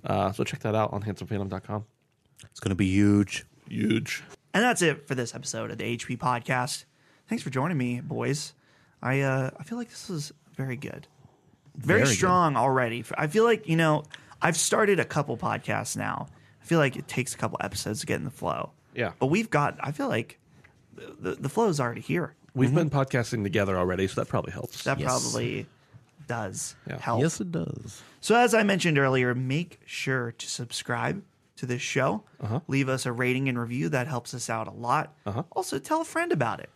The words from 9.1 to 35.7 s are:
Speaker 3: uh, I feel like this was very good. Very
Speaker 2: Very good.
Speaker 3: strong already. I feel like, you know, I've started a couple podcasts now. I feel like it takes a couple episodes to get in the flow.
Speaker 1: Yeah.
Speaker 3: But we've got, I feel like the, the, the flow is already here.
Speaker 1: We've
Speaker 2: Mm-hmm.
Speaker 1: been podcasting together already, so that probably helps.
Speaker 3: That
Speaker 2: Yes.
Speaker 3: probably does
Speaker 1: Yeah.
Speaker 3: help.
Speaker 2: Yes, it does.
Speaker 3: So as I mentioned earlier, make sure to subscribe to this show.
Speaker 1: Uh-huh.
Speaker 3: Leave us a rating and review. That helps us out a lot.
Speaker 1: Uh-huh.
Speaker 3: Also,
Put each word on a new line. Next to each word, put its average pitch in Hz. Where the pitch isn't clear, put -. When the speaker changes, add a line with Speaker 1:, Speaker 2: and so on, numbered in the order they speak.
Speaker 3:
uh, 135
I -
feel 233
like 233
this -
was 151
very 131
good. -
Very 151
Speaker 2:
Very 139
good. 208
Speaker 3:
strong 175
already. 123
I 160
feel 208
like, 233
you 160
know, 156
I've 165
started 202
a 120
couple 143
podcasts 107
now. 104
I -
feel 165
like 139
it -
takes -
a -
couple -
episodes 101
to -
get 107
in -
the 127
flow. -
Speaker 1:
Yeah. 113
Speaker 3:
But 127
we've 220
got, 147
I 143
feel 269
like -
the, -
the, -
the 135
flow 220
is 151
already 117
here. -
Speaker 1:
We've 127
Speaker 2:
Mm-hmm. 156
Speaker 1:
been -
podcasting 123
together 98
already, 92
so -
that -
probably -
helps. -
Speaker 3:
That 139
Speaker 2:
Yes. 139
Speaker 3:
probably 120
does 110
Speaker 1:
Yeah. -
Speaker 3:
help. 117
Speaker 2:
Yes, 165
it 180
does. -
Speaker 3:
So 208
as 240
I 214
mentioned 170
earlier, 131
make 131
sure 123
to -
subscribe 120
to 131
this 123
show. 151
Speaker 1:
Uh-huh. 110
Speaker 3:
Leave 135
us 135
a 120
rating 127
and 120
review. 123
That 127
helps 123
us 117
out 110
a 117
lot. 120
Speaker 1:
Uh-huh. 104
Speaker 3:
Also, -